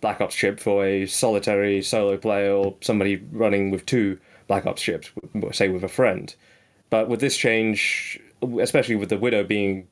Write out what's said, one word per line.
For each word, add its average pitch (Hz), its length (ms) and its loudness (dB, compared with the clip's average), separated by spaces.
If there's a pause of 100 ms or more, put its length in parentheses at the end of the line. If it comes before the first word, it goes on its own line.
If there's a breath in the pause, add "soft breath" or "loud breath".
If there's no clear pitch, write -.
Black 107 200 -2
Ops 92 120 -2
ship 101 280 0
for 101 240 2
a 98 220 0
solitary 101 720 2
solo 101 360 0
player 101 360 0
or 98 280 0
somebody 98 360 0 (140)
running 101 380 2
with 95 160 -4
two 104 320 0 (300 soft breath)
Black 95 180 0
Ops 90 160 -4
ships, - 300 -6 (220)
w-, 104 180 -4
say 101 160 2
with 92 160 -2
a 95 60 -4
friend. 107 440 0 (560 soft breath)
But 110 200 2
with 117 100 0
this 135 180 0
change, 110 800 0 (440)
especially 120 340 2
with 101 140 -2
the 104 80 0
Widow 110 260 0
being 98 480 -2